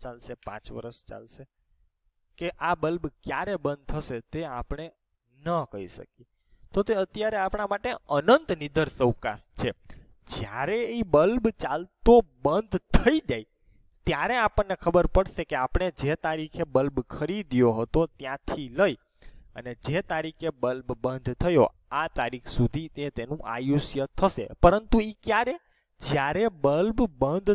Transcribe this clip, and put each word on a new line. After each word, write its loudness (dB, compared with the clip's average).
ચાલશે, -12
પાંચ -12
વર્ષ -14
ચાલશે, -16
કે -4
આ 2
બલ્બ -2
ક્યારે -4
બંધ -6
થશે -6
તે -8
આપણે -8
ન -10
કહી -10
શકીએ. -18
તો 0
તે 0
અત્યારે -2
આપણા -2
માટે -4
અનંત 4
નિદર્શ -2
અવકાશ 0
છે. -2
જ્યારે -4
ઈ 0
બલ્બ 4
ચાલતો 4
બંધ 0
થઈ 4
જાય -6
ત્યારે 0
આપણને 0
ખબર 4
પડશે 0
કે -6
આપણે -2
જે 0
તારીખે -6
બલ્બ 0
ખરીદ્યો 2
હતો 0
ત્યાંથી -8
લઈ 2
અને -12
જે -2
તારીખે -6
બલ્બ -4
બંધ -4
થયો 6
આ -4
તારીખ -6
સુધી 0
તે -8
તેનું -8
આયુષ્ય -2
થશે. 0
પરંતુ 6
ઈ -4
ક્યારે? 0
જ્યારે 0
બલ્બ 2
બંધ 0